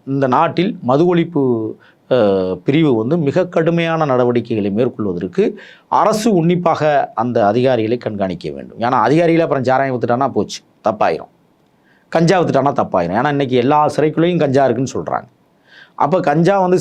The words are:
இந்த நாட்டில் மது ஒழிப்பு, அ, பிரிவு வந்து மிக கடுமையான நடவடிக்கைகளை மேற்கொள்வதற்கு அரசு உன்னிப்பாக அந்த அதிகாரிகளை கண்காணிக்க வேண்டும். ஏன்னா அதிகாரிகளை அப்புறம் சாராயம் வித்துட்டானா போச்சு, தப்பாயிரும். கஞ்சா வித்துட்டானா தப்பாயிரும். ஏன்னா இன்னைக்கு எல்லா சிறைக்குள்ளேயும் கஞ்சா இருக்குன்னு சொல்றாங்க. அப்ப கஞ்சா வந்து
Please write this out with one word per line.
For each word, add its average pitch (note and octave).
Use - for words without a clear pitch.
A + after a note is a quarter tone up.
இந்த C3+
நாட்டில் E3
மது D3
ஒழிப்பு, C3+
அ, F#2+
பிரிவு D3
வந்து A#2+
மிக D#3+
கடுமையான E3
நடவடிக்கைகளை A#2+
மேற்கொள்வதற்கு G#2
அரசு G#3+
உன்னிப்பாக D#3+
அந்த A#2
அதிகாரிகளை A#2+
கண்காணிக்க G2
வேண்டும். C2+
ஏன்னா A#2
அதிகாரிகளை D#3
அப்புறம் C#3
சாராயம் C3
வித்துட்டானா A#2+
போச்சு, G#2+
தப்பாயிரும். G#2
கஞ்சா F3
வித்துட்டானா C#3
தப்பாயிரும். F2+
ஏன்னா C3
இன்னைக்கு C#3
எல்லா D3
சிறைக்குள்ளேயும் D#3+
கஞ்சா C3+
இருக்குன்னு B2+
சொல்றாங்க. C#2+
அப்ப E3+
கஞ்சா F3
வந்து F3+